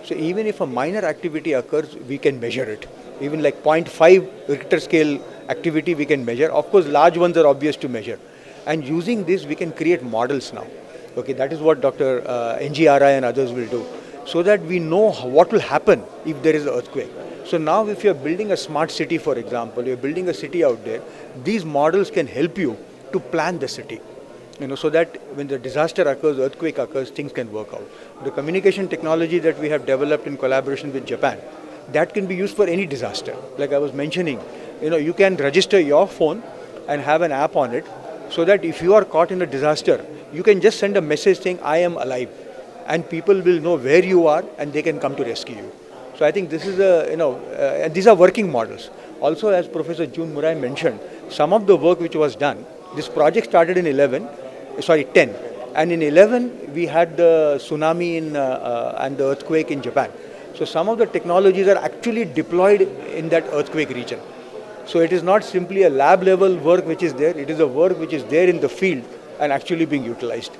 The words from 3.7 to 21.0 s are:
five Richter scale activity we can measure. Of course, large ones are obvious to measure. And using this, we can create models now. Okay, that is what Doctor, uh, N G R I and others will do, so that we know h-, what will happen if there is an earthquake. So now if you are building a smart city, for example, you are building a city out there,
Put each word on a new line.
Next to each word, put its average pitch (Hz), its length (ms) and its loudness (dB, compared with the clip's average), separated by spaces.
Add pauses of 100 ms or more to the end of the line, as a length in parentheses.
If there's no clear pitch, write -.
five 180 400 6 (200)
Richter 143 320 -2
scale 151 400 2 (280)
activity 156 460 -2
we 147 100 -2
can 139 200 0
measure. 123 260 0
Of 147 200 0
course, 185 160 6
large 151 300 6
ones 175 200 2
are 160 100 6
obvious 143 300 2
to 147 120 -8
measure. 110 300 -8 (480)
And 151 180 -4
using 175 400 -4
this, 180 220 -2
we 143 80 -6
can 165 160 -6
create 160 320 0
models 123 500 -4
now. 107 140 -12 (500)
Okay, 127 180 -6
that 135 180 -4
is 156 80 -8
what 156 200 2
Doctor, 131 460 0
uh, 117 340 -4
N 143 140 -6
G 151 140 4
R 139 140 8
I 139 80 8
and 135 140 2
others 120 280 0
will 120 160 -6
do, 117 180 -6 (400)
so 170 160 -2
that 196 200 4
we 175 180 -4
know 175 320 2
h-, 127 120 -8
what 147 280 4
will 202 80 4
happen - 420 2 (240)
if 147 160 -8
there 156 120 4
is 151 120 -2
an 135 40 -2
earthquake. 123 400 -6 (340)
So 175 140 -2
now 175 280 0
if 208 180 -6
you 202 60 6
are 170 40 0
building 175 380 -4
a 170 40 0
smart 156 340 -4
city, 160 280 -4
for 143 200 -2
example, 117 460 -6
you 127 100 -2
are - 100 -6
building 175 240 -4
a 160 60 -4
city 156 300 -4
out 113 200 0
there, 113 160 -8 (440)